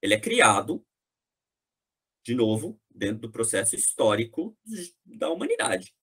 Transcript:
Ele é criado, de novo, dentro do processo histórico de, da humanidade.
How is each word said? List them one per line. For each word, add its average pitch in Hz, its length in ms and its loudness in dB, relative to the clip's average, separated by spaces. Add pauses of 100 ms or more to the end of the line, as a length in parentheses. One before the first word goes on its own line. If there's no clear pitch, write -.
Ele 101 120 4
é 107 60 0
criado, 127 640 2 (1400)
de 120 100 -2
novo, 113 540 0
dentro 101 320 -4
do 113 100 -12
processo 104 460 -2
histórico - 880 0
de, 208 280 -12 (120)
da - 260 -6
humanidade. 339 720 -2